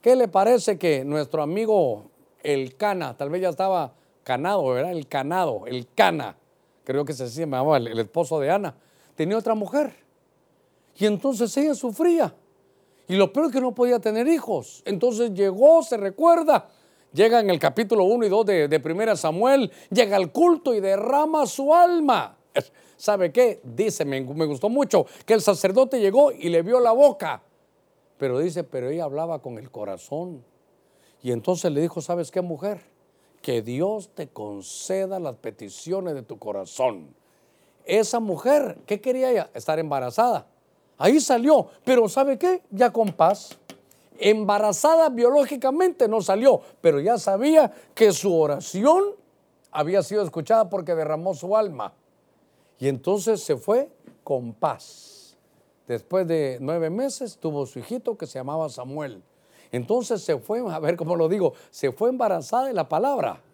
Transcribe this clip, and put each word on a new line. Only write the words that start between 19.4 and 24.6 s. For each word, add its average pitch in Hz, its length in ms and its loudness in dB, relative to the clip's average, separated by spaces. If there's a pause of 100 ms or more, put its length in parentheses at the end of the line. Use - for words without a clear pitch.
llega 202 240 2
al 190 160 0
culto 311 420 2
y 214 60 0
derrama 262 680 0
su 277 280 0
alma. 311 640 2 (580)
¿Sabe 190 360 0
qué? 240 320 2
Dice, 160 400 -2
me, 135 160 -4
me 147 260 -4
gustó 147 220 -4